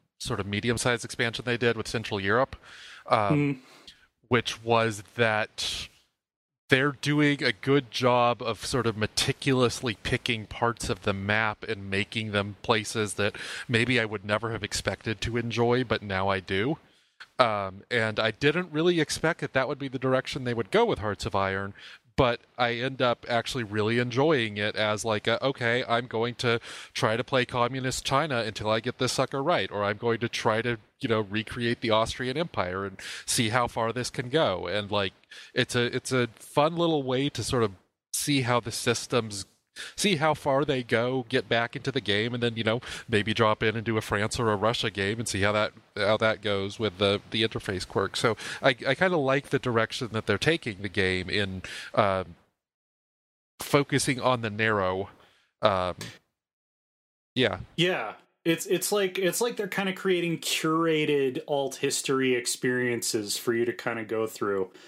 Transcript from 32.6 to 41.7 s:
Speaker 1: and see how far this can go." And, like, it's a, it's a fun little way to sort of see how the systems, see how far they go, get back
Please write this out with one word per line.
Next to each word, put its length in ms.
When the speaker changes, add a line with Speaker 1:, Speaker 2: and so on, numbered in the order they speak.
Speaker 1:
and 120
see 240
how 160
far 260
this 160
can 220
go." 360
And, 240
like, 220
it's 220
a, 200
it's 180
a 160
fun 380
little 260
way 260
to 160
sort 200
of 80
see 280
how 180
the 120
systems, 720
see 220
how 160
far 320
they 180
go, 460
get 220
back 260